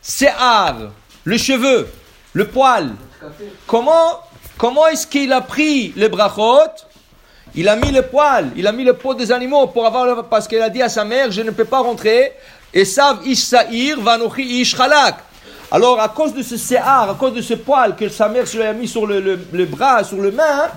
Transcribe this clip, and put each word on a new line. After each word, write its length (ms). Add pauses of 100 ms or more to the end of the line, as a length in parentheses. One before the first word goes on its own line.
Sear, 880 (320)
le 140
cheveu, 500 (460)
le 160
poil. 420 (760)
Comment, 540 (360)
comment 320
est-ce 180
qu'il 260
a 80
pris 560
le 120
Berachot ? 540 (920)
Il 140
a 80
mis 160
le 100
poil, 540
il 100
a 60
mis 120
le 100
pot 200
des 160
animaux 380
pour 180
avoir 180
le, 200
parce 240
qu'il 140
a 80
dit 120
à 60
sa 160
mère, 260
"Je 120
ne 80
peux 140
pas 160
rentrer." 520 (380)
Esav 560
ish 180
Saïr, 540
Vanochi 600
ish 160
Chalak. 400 (540)
Alors, 300
à 100
cause 240
de 80
ce 160
Sear, 500
à 60
cause 180
de 80
ce 140
poil 420
que 140
sa 180
mère 160 (100)
lui 80
a 120
mis 120
sur 200
le, 140
le, 200 (120)
le 120
bras, 400
sur 140
le 120
main 360 (100)